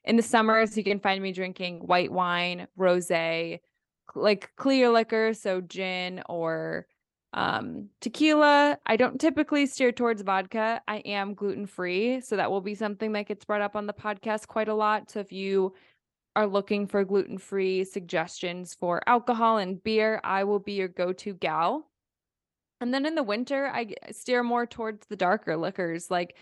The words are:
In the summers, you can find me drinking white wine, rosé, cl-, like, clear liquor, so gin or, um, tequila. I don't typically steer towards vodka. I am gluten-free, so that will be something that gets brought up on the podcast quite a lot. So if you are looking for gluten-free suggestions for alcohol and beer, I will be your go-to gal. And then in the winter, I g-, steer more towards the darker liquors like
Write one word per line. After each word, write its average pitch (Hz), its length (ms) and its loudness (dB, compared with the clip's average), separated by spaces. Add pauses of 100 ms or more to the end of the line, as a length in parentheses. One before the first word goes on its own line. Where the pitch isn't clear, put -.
In 226 120 2
the 233 60 4
summers, 220 540 2
you 214 60 0
can 196 180 0
find 190 220 0
me 190 100 -4
drinking 180 540 -8
white 180 240 2
wine, 175 560 -2 (120)
rosé, 170 840 2 (520)
cl-, - 120 -2
like, 202 320 2
clear 262 340 4
liquor, 226 420 2
so 190 280 -4
gin 185 680 -6
or, 165 580 -4 (460)
um, 107 560 -4 (120)
tequila. 294 840 4
I 226 100 4
don't 254 240 2
typically 294 460 2
steer 262 260 2
towards 233 300 0
vodka. 196 680 0
I 214 100 -4
am 202 360 -4
gluten-free, 196 880 -2
so 220 140 -4
that 175 140 0
will 196 100 0
be 202 140 -6
something 214 380 -4
that 208 160 -4
gets 202 160 -10
brought 208 160 -2
up 202 160 -4
on 208 100 -6
the 208 60 -6
podcast 214 560 -6
quite 220 200 -2
a 214 60 -2
lot. 214 360 0
So 220 100 -6
if 196 120 -12
you 190 420 0 (640)
are 214 100 2
looking 202 400 0
for 202 180 0
gluten-free 190 800 -2
suggestions 175 880 -6
for 175 320 -2
alcohol 233 520 4
and 185 240 -4
beer, 220 420 2
I 196 200 0
will 202 140 2
be 202 140 -6
your 190 160 -2
go-to 185 460 -4
gal. 175 540 -2 (920)
And 247 140 0
then 269 100 0
in 320 100 -2
the 311 80 0
winter, 254 500 -2
I 233 120 -4
g-, 208 120 -10 (140)
steer 247 320 0
more 240 240 0
towards 220 400 -10
the 208 100 -10
darker 185 400 2
liquors 170 540 -4
like 175 320 -2